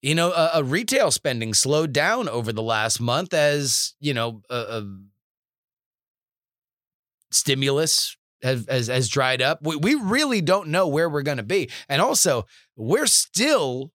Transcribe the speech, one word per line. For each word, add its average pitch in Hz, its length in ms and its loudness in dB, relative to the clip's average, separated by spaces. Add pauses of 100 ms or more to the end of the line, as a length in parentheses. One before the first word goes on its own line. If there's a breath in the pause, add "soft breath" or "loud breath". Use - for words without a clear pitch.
You 143 120 0
know, 170 180 2
a, 165 220 2
a 156 100 2
retail 208 460 0
spending 113 440 -2
slowed 147 380 0
down 190 360 0
over 117 240 -4
the 110 100 -4
last 113 380 -2
month 127 320 -2
as, 147 680 0
you 143 120 -2
know, 117 380 -4
a, 123 60 -4
a 104 400 -8 (2250)
stimulus 139 840 0 (260)
has, 127 260 -2
has, 123 200 0
has 127 200 0
dried 131 320 0
up. 139 220 2
We, 156 140 -4
we 190 180 2
really 254 460 0
don't 175 280 0
know 180 200 2
where 156 200 0
we're 147 140 -2
gonna 139 200 -2
be. 156 280 -2 (180 loud breath)
And 139 140 2
also, 180 440 2 (300 soft breath)
we're 160 300 0
still 160 880 0